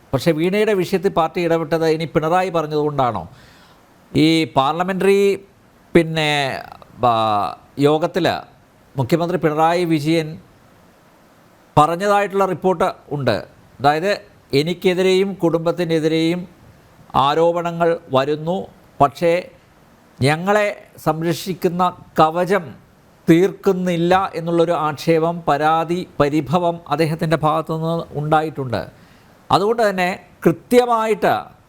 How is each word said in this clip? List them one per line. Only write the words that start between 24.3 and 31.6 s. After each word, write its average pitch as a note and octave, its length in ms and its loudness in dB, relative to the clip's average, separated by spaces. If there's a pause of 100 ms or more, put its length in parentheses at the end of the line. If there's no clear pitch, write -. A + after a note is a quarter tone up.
എന്നുള്ളൊരു E3+ 380 0
ആക്ഷേപം, D#3+ 760 0
പരാതി, D#3+ 580 0 (140)
പരിഭവം D#3+ 680 0
അദ്ദേഹത്തിൻ്റെ D#3+ 480 0
ഭാഗത്തുനിന്ന് D#3+ 760 -2
ഉണ്ടായിട്ടുണ്ട്. D3 960 -4 (440)
അതുകൊണ്ട് G#3+ 400 2
തന്നെ F#3 300 -2 (240)
കൃത്യമായിട്ട് A3 880 2 (340)